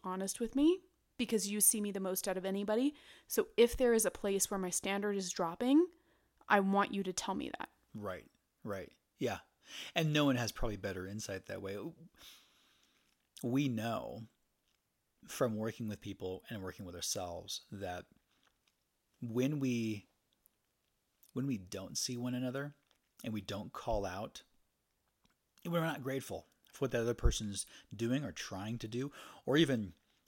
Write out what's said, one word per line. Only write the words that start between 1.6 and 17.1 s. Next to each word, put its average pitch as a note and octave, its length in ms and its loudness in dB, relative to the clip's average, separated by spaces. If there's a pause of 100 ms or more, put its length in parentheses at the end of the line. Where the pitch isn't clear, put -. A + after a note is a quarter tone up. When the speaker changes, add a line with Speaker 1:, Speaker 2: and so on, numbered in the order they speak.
Speaker 1:
see G#3+ 180 6
me G#3 120 0
the G3 100 -4
most F#3+ 260 -2
out F#3 100 0
of F#3 80 -2
anybody. G#3 480 2 (340)
So - 280 2
if A#3 220 8
there A#3+ 160 6
is A3 120 6
a F#3 60 2
place G3 400 0
where G#3 80 0
my F#3 100 -2
standard G3+ 460 0
is F#3 160 -2
dropping, B3 560 6 (640)
I G#3 100 8
want G3 340 4
you G3 100 -2
to F3+ 100 -4
tell - 220 -2
me C2+ 220 -4
that. - 120 -8 (260)
Speaker 2:
Right. G2 300 -8 (380)
Right. G2 280 -6 (280)
Yeah. G#2+ 200 -2 (560)
And D#3+ 160 4
no D3 140 6
one C#3 100 6
has A#2+ 160 0
probably A2 260 -2
better F#2 300 -4
insight G2+ 380 -6
that F#2+ 160 -8
way. G2 160 -6 (1700)
We C3 260 0
know A2 540 -4 (1040)
from A#2 280 -2
working A2 320 -4
with G#2 140 -8
people F#2 480 -8
and G#2+ 140 -8
working F#2+ 220 -10
with F2 100 -12
ourselves F2 680 -6 (100)